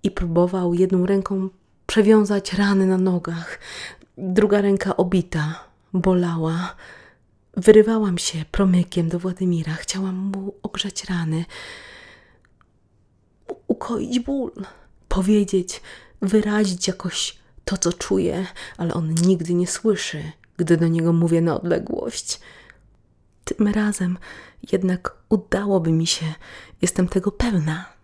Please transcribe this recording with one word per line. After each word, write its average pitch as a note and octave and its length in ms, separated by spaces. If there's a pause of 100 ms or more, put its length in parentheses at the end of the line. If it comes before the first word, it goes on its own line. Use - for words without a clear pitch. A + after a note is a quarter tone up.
i G3 80
próbował F3 640
jedną F3+ 320
ręką F#3+ 420 (380)
przewiązać G#3 680
rany G3 340
na F#3 120
nogach. E3+ 600 (600)
Druga G3 420
ręka G3 360
obita, F3 720 (260)
bolała. F3 840 (800)
Wyrywałam G#3 600
się D#3 320
promykiem F3+ 580
do F3 100
Władimira. F3 540
Chciałam F#3+ 440
mu G3 460
ogrzać - 420
rany, E3 400 (2000)
u-, G4+ 60 (120)
ukoić A#3 540
ból, C#4 320 (560)
powiedzieć, F#3+ 760 (400)
wyrazić G#3 680
jakoś - 500 (260)
to, - 140
co E3+ 140
czuję, F#3 540 (300)
ale - 180
on D#3+ 200
nigdy E3+ 400
nie F3 120
słyszy, D#3+ 680 (240)
gdy E3 200
do E3 120
niego E3 240
mówię E3 280
na E3 160
odległość. - 840 (1040)
Tym - 240
razem G#3 500 (540)
jednak F#3 440 (120)
udałoby F#3+ 640
mi E3 140
się, D#3+ 280 (480)
jestem F3+ 260
tego F#3+ 240
pewna. F3 520 (200)